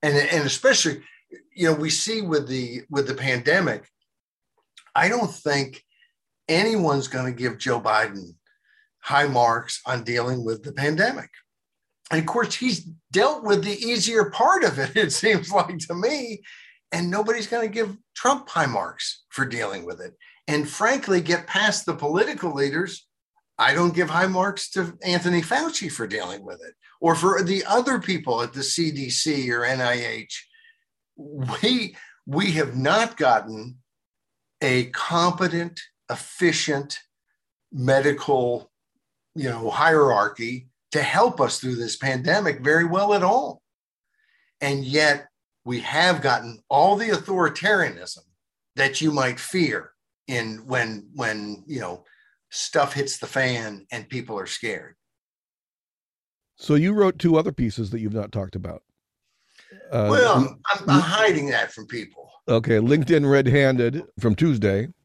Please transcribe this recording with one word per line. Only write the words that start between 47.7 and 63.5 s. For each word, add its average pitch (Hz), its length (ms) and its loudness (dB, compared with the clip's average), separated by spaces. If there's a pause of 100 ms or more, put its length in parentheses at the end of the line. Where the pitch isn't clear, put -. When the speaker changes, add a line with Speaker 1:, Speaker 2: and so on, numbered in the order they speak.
Speaker 1:
that 135 240 0
you 156 100 2
might 127 300 0
fear 151 500 -2 (380)
in 113 380 -6
when, 113 480 -4
when, 107 520 -6
you 139 140 -8
know, 90 240 -10 (460)
stuff - 420 -2
hits - 260 -4
the 117 80 -10
fan 113 640 -4
and 113 160 -10
people 117 300 -8
are 95 80 -8
scared. 92 500 -8 (1600)
Speaker 2:
So - 180 -2
you 165 200 4
wrote 196 240 4
two 170 180 4
other 160 160 2
pieces 113 380 -4
that 113 100 -6
you've 107 140 -4
not 104 180 -6
talked 95 240 -6
about. 87 260 -10 (1120)
Uh, 107 180 2
Speaker 1:
Well, 226 320 6
Speaker 2:
l- 135 160 -2 (120)
Speaker 1:
I'm, - 120 -2
I'm, - 80 -2
I'm 139 100 8
hiding 175 500 2
that 113 220 -2
from 107 140 -18
people. - 440 -14 (180)
Speaker 2:
Okay, 113 300 4
LinkedIn 143 520 4
Red-Handed 131 720 4 (160)